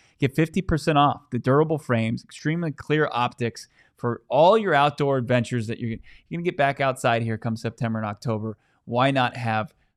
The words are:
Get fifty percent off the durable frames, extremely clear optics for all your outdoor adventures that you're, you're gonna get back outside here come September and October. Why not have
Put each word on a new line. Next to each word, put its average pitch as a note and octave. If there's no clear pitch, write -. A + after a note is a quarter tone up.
Get C3+
fifty D#3+
percent D#3
off C#3+
the B2
durable D3+
frames, A2+
extremely D#3+
clear D3+
optics A#2+
for A#2+
all E3
your G3
outdoor C#3+
adventures A#2+
that A2+
you're, A#2
you're A2+
gonna E3+
get E3+
back C#3
outside B2+
here A2+
come A2+
September A2+
and G#2+
October. G#2+
Why B2
not B2+
have A2